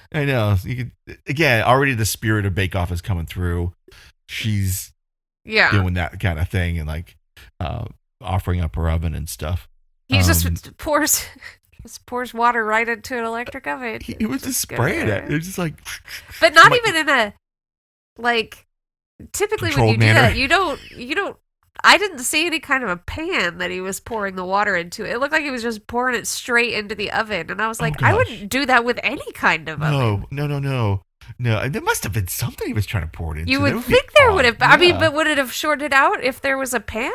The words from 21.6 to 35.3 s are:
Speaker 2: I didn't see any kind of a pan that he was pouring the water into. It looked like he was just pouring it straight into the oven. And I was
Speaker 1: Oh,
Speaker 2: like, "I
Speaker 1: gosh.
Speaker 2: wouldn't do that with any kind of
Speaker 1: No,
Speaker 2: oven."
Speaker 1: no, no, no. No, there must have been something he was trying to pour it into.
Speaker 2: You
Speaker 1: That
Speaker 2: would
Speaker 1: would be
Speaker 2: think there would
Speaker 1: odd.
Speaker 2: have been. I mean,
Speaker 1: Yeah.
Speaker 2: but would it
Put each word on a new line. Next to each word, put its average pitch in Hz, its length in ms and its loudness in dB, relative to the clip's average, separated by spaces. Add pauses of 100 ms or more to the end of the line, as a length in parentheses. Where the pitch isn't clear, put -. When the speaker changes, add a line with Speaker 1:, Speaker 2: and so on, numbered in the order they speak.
Speaker 2:
I 247 140 8
didn't 359 220 -4
see 311 260 0
any 320 140 -2
kind 262 240 -2
of 196 60 -2
a 175 80 -2
pan 247 600 -4
that 180 120 -4
he 180 100 -6
was 185 180 -6
pouring 196 380 -6
the 185 80 -6
water 196 320 0
into. 170 320 -6
It 220 100 -4
looked 277 140 -2
like 320 100 0
he 285 80 -4
was 247 120 -6
just 226 240 -6
pouring 247 280 -2
it 180 120 -4
straight 240 480 -2
into 214 200 -6
the 202 160 -6
oven. 208 400 -4
And 185 120 -6
I 220 40 -2
was 226 140 -6
Speaker 1:
Oh, 240 40 -2
Speaker 2:
like, - 180 -2
"I - 100 6
Speaker 1:
gosh. 220 60 2
Speaker 2:
wouldn't 208 320 -2
do 269 160 0
that 240 180 4
with 240 180 -2
any 240 300 -6
kind 160 360 0
of 156 120 -8
Speaker 1:
No, 156 60 -2 (280)
Speaker 2:
oven." 98 160 -4
Speaker 1:
no, 143 160 -4
no, 147 120 -2
no. 123 420 0 (380)
No, 117 300 0
there 170 140 -4
must 427 220 -2
have 98 80 -6
been 92 160 -2
something - 380 -6
he 277 80 -4
was 107 100 0
trying 80 200 -4
to 78 60 -8
pour 80 240 -8
it 76 60 -6
into. 82 120 -4
Speaker 2:
You 277 60 0
Speaker 1:
That 285 40 0
Speaker 2:
would 277 140 2
Speaker 1:
would 240 100 -8
be - 60 0
Speaker 2:
think 539 200 4
there 539 200 8
would 370 80 2
Speaker 1:
odd. 254 60 4
Speaker 2:
have 233 120 2
been. 247 120 4
I 285 60 8
mean, 349 140 6
Speaker 1:
Yeah. - 100 2
Speaker 2:
but 311 140 2
would 311 140 2
it 302 100 2